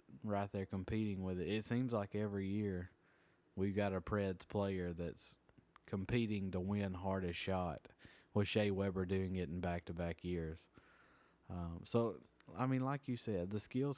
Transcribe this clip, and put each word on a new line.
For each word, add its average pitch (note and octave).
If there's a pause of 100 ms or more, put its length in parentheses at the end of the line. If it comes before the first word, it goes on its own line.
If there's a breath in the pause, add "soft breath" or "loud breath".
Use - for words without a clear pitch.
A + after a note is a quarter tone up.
(240)
right G2+
there F#2+
competing G2
with F#2
it. D#2+
It G#2+
seems A#2+
like G#2
every G2+
year G2 (640 soft breath)
we've F#2+
got G2+
a F#2
Preds G2
player F#2+
that's - (500)
competing G#2
to F#2
win G2
hardest F#2
shot, F2+ (520 loud breath)
with G2+
Shea G#2
Weber F#2+
doing F#2+
it F2+
in F2
back-to-back F2
years. E2+ (880 soft breath)
Um, E2+
so, A#2 (420)
I B2
mean, C3
like C#3
you A#2+
said, F#2+
the G#2
skills C3+